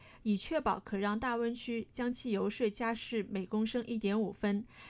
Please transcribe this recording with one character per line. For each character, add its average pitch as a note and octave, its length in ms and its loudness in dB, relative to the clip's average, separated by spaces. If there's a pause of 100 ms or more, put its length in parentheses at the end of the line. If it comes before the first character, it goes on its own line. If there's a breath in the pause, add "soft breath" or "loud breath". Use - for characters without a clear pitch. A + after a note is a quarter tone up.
(220 loud breath)
以 G#3 160 2
确 D4+ 240 0
保 F#3+ 180 2
可 G3 200 -4
让 G#3 200 2
大 B3 160 0
温 A#3 200 0
区 A#3 360 -4
将 B3 220 -2
汽 B3 160 -4
油 G3 180 2
税 G#3+ 220 2
加 A3+ 240 0
至 A3+ 340 -2
每 F#3+ 200 -4
公 G#3+ 180 2
升 A3+ 220 0
一 A#3 100 -2
点 G#3 240 2
五 F#3+ 100 0
分。 G3+ 320 0 (260 loud breath)